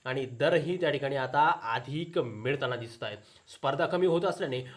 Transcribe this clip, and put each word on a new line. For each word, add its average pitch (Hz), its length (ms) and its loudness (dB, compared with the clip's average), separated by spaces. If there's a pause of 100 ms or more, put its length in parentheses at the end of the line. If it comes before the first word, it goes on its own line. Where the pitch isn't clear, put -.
आणि 131 200 -2
दरही 147 520 2
त्या 165 140 0
ठिकाणी 139 260 0
आता 143 360 4 (220)
अधिक 151 440 -4
मिळताना 123 580 -2
दिसत 117 260 -12
आहेत. 104 160 -8 (340)
स्पर्धा 147 340 0
कमी 180 200 2
होत 170 160 4
असल्याने 139 440 -2 (100)